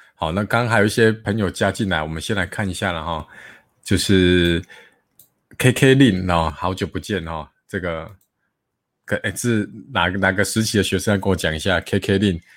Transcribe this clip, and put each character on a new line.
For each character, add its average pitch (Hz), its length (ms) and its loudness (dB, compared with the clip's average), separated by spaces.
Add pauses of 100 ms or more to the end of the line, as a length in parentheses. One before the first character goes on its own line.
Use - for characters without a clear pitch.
(140)
好， 80 180 -4
那 101 120 -2
刚 117 200 0
刚 117 40 -4
还 110 120 4
有 101 40 4
一 107 40 4
些 110 220 4
朋 107 280 -4
友 98 100 0
加 98 240 0
进 104 160 -4
来， 80 140 -2
我 78 60 -6
们 80 120 -8
先 104 160 -4
来 92 80 -2
看 98 240 -6
一 87 60 -6
下 98 160 -4
了 80 120 -6
哈。 80 240 -6 (560)
就 - 140 0
是 90 680 4 (960)
K 127 160 4
K 135 220 6
Lin， 92 360 4
哦， 82 240 0
好 92 200 -4
久 98 120 -6
不 82 120 -6
见 85 280 -6
哦。 80 220 -10 (180)
这 98 140 -8
个， 85 340 -8 (920)
可-， - 180 -2
哎， 98 100 -4
是 113 320 -2 (240)
哪 90 200 0
个， 98 80 -4
哪 95 120 2
个 98 140 0
时 110 180 -2
期 110 140 -2
的 95 80 4
学 95 140 -2
生？ 101 200 0
跟 98 120 -2
我 92 40 2
讲 80 220 -2
一 - 20 -4
下。 87 220 0
K - 180 -2
K 98 200 0
Lin， 98 240 0 (140)